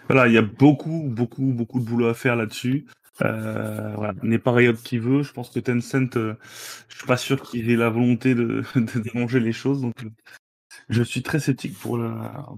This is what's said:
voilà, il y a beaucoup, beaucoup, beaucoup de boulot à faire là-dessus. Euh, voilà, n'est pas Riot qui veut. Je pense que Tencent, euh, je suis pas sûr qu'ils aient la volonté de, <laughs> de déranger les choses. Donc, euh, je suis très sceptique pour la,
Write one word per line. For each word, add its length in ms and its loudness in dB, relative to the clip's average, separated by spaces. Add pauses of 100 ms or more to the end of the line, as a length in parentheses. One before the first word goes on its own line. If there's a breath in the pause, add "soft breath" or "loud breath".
voilà, 200 6
il 60 6
y 40 8
a 40 6
beaucoup, 640 4
beaucoup, 440 -2
beaucoup 260 -4
de 60 -2
boulot 240 0
à 60 0
faire 220 0
là-dessus. 500 -2 (360 soft breath)
Euh, 720 -4
voilà, 260 -4
n'est 160 2
pas 140 2
Riot 300 6
qui 160 -4
veut. 240 2
Je 100 -8
pense 180 -12
que 100 -4
Tencent, 560 0
euh, 180 -2 (540 loud breath)
je 80 -20
suis 100 -16
pas 120 2
sûr 240 -2
qu'ils 280 -4
aient 60 4
la 140 2
volonté 440 2
de, 340 0
<laughs> 60 -8
de 260 0
déranger 400 -2
les 120 0
choses. 300 -2
Donc, 220 -6
euh, 60 -12 (800 loud breath)
je 140 2
suis 200 -4
très 160 -2
sceptique 400 -4
pour 200 -6
la, 480 -8 (120)